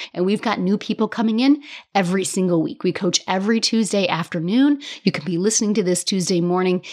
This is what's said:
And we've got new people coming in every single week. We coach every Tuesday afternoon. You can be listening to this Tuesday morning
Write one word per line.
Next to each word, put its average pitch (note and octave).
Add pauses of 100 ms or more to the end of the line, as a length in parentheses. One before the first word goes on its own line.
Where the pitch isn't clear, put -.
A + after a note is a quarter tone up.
(140)
And F3
we've G3+
got G#3+
new F#3
people -
coming A3
in C#4 (320)
every F#3+
single F3
week. -
We F#3
coach F3+
every G3+
Tuesday G#3
afternoon. A3+ (220)
You F#3
can D3
be E3
listening G#3
to G#3+
this F3+
Tuesday F3+
morning F3+